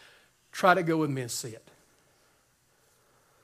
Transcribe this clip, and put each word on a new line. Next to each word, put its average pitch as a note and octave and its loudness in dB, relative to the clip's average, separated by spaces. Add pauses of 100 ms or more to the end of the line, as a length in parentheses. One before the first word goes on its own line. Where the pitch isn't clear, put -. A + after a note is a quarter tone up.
(520)
try F#3 4
to F#3 2
go E3 0
with D#3 0
me C3 -4
and A#2+ -10
see - -8
it. A2 -18 (1700)